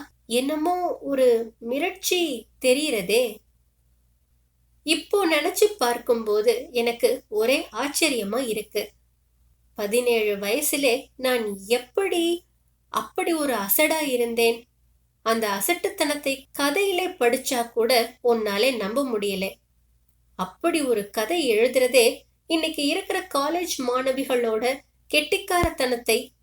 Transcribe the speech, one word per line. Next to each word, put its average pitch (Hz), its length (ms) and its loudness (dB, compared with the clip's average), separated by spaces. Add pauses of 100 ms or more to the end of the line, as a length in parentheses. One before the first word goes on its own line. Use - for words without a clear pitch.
(320)
என்னமோ 302 440 0 (260)
ஒரு 269 260 2 (340)
மிரட்சி 349 600 -2 (400)
தெரியுறதே. 254 600 2 (1600)
இப்போ 320 420 0
நினைச்சு 320 480 2
பார்க்கும்போது 233 800 0 (180)
எனக்கு 233 380 0 (200)
ஒரே 226 280 2 (160)
ஆச்சரியமா 247 760 -2
இருக்கு. 208 360 -6 (960)
பதினேழு 220 600 0
வயசுலே 262 580 0 (220)
நான் 254 280 0 (240)
எப்படி 349 540 0 (680)
அப்படி 349 400 -2
ஒரு 294 220 -2
அசடா 302 520 0
இருந்தேன்? 233 500 2 (680)
அந்த 226 240 0
அசட்டுத்தனத்தை 294 840 -2 (200)
கதையிலே 359 600 0
படிச்சா 247 540 0
கூட 226 240 0 (320)
உன்னாலே 220 520 2
நம்ப 214 280 -2
முடியல. 202 440 -2 (920)
அப்படி 330 420 -2
ஒரு 233 280 0
கதை 233 380 -2
எழுதுறதே 247 600 4 (420)
இன்னைக்கு 320 360 -2
இருக்கிற 381 320 -2 (120)
காலேஜ் 330 520 -2
மாணவிகளோட 247 840 0 (480)
கெட்டிக்காரத்தனத்தை 294 1040 0 (260)